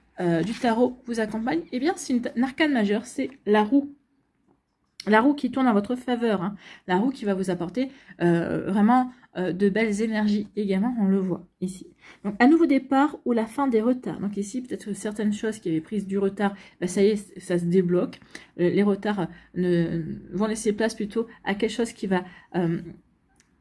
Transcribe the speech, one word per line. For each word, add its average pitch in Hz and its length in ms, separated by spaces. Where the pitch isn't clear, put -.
euh, 170 220
du 214 100
tarot 247 520
vous 226 140
accompagne ? 226 420
Eh 247 60
bien, 320 180
c'est - 160
une, 240 80
un 240 60
arcane 285 280
majeur, 214 340
c'est - 260
la 214 180
roue. 277 300
La 214 120
roue 277 140
qui 254 180
tourne 262 160
en 233 60
votre 202 220
faveur, 233 460
hein. 202 140
La 180 100
roue 233 120
qui 262 160
va 202 80
vous 190 160
apporter, 175 420
euh, 170 500
vraiment, 240 400
euh, 180 140
de 190 160
belles 208 340
énergies 214 540
également, 208 440
on 202 60
le 190 140
voit 185 260
ici. - 280
Donc, 202 160
un 240 80
nouveau 320 180
départ 269 600
ou 240 80
la 220 120
fin 277 220
des 226 140
retards. 247 380
Donc 202 180
ici, 202 240
peut-être 202 320
certaines 214 400
choses 214 260
qui 180 100
avaient 160 120
pris 202 200
du 190 160
retard, 196 380
bah, 185 80
ça 196 160
y 202 40
est, 202 320
ça 175 200
se 175 60
débloque. 180 540
Euh, 175 100
les 196 140
retards, 202 440
euh, 170 440
ne, 139 340
vont 214 120
laisser 220 260
place 220 220
plutôt 226 320
à 196 120
quelque 208 180
chose 233 200
qui - 140
va, 185 160
euh, 170 240